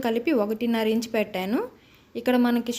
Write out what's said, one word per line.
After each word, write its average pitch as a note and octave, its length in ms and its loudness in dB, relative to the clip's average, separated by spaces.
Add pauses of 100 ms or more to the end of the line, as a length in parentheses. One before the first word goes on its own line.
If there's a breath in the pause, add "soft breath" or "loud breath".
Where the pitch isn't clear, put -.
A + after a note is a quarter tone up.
కలిపి A#3 260 0 (120)
ఒకటిన్నర A3 520 0
ఇంచ్ A3+ 200 -2
పెట్టాను. G#3 460 -2 (580 loud breath)
ఇక్కడ B3 160 2 (120)
మనకి A#3+ 320 0